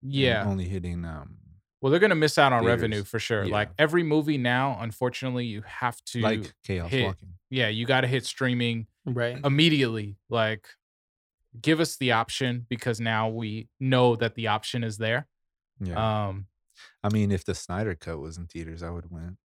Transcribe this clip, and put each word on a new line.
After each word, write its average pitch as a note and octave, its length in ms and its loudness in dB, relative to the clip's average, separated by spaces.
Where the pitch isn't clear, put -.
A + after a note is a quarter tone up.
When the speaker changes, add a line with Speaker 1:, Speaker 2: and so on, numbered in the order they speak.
Speaker 1:
And C3+ 100 -8
Speaker 2:
Yeah. B2 320 2
Speaker 1:
only F#2+ 240 -2
hitting, F2 360 -6
um, D#2+ 340 -14
Speaker 2:
Well, C3+ 100 0
they're E3 100 6
gonna G3+ 140 6
miss D#3 240 4
out C#3 140 8
on A#2 100 4
Speaker 1:
theaters. A#2 200 4
Speaker 2:
revenue G#2+ 220 -2
for A2 140 -6
sure. G#2+ 260 -2
Speaker 1:
Yeah. F2+ 80 -2
Speaker 2:
Like, G#2 260 0
every D#3+ 240 4
movie D3+ 360 2
now, B2 420 0
unfortunately, B2 680 -4
you G#2+ 160 -8
have - 440 -6
to A#2+ 140 -4
Speaker 1:
Like G#2+ 420 0
Chaos F2 280 -4
Speaker 2:
hit C3+ 160 0
Speaker 1:
Walking. F#2 280 -8
Speaker 2:
Yeah, B2+ 200 0
you A2 180 -2
gotta C3 220 2
hit B2+ 180 -2
streaming A#2+ 600 -2
Speaker 3:
Right. B2 380 -4
Speaker 2:
immediately. C3+ 760 2
Like, A2 400 -2
give D#3 200 2
us D#3+ 160 0
the B2 160 2
option A#2+ 560 0
because A2+ 320 -4
now A2+ 280 0
we A2 400 -6
know B2+ 360 6
that A2+ 180 0
the A2+ 140 -4
option A2 360 -2
is G#2+ 140 -6
there. A2+ 280 -2
Speaker 1:
Yeah. G#2 480 -2
Speaker 2:
Um, G2 180 -10
Speaker 1:
I G#2 80 2
mean, G#2 220 2
if F#2+ 120 -2
the F#2+ 100 -2
Snyder G2 400 -4
Cut D#2+ 240 -10
was D#2+ 180 -12
in F2 100 -10
theaters, E2 360 -12
I E2 80 -8
would've E2+ 200 -10
went. F2 340 -12